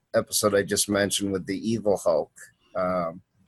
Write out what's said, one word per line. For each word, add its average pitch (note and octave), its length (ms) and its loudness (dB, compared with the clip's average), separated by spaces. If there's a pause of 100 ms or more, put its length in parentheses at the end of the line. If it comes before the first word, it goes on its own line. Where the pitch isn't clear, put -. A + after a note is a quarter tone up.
(140)
episode G#2+ 400 2
I G2+ 80 4
just G2 260 -2
mentioned G2+ 440 0
with F#2 140 -4
the F#2+ 120 -4
evil G#2 380 0
Hulk. E2 340 0 (460)
Um, F2+ 460 -2 (240)